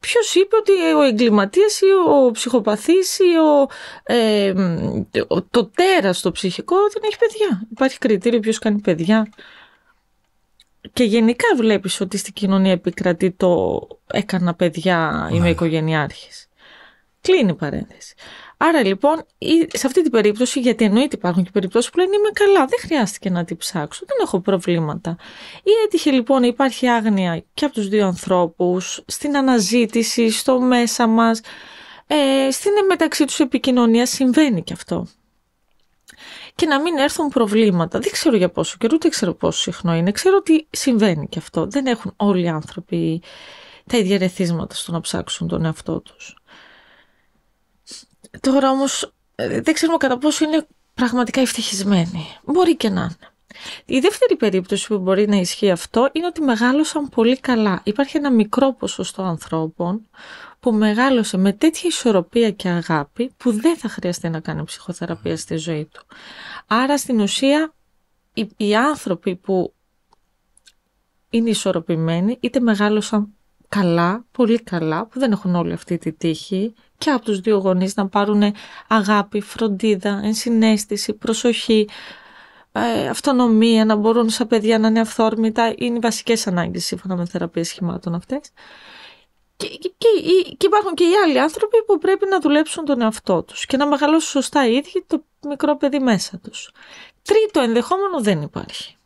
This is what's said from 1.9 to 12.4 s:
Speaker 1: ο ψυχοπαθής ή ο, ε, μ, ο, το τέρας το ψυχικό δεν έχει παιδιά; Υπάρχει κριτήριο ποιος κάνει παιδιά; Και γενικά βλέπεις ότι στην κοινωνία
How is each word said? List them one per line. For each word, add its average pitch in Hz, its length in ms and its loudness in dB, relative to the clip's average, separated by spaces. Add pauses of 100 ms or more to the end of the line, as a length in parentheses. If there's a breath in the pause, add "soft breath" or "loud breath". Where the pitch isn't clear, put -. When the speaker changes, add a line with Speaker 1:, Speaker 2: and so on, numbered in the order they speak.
Speaker 1:
ο 269 220 6
ψυχοπαθής 233 880 0
ή 403 40 4
ο, 311 460 4 (360 loud breath)
ε, 214 520 2
μ, 180 440 -2 (280)
ο, 185 140 0
το 240 220 0
τέρας 349 560 2
το 185 120 0
ψυχικό 202 440 -4 (160)
δεν 427 120 -6
έχει 427 140 -2
παιδιά; 415 520 0
Υπάρχει 262 280 -2
κριτήριο 226 420 2
ποιος 220 180 -2
κάνει 208 220 -2
παιδιά; 202 480 2 (1600 loud breath)
Και 247 120 2
γενικά 226 420 2 (100)
βλέπεις 202 440 0
ότι 196 160 -6
στην 196 160 -8
κοινωνία 190 400 2